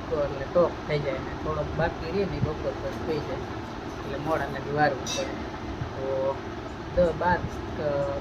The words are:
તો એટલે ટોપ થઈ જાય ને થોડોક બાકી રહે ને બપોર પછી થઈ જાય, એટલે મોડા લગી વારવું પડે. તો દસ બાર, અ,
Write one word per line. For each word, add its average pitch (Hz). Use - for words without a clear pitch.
તો 151
એટલે 135
ટોપ 170
થઈ 151
જાય 143
ને 131
થોડોક 151
બાકી 165
રહે 185
ને 175
બપોર 147
પછી 131
થઈ 151
જાય, 131
એટલે -
મોડા 147
લગી 139
વારવું 147
પડે. 135
તો -
દસ 175
બાર, 175
અ, 143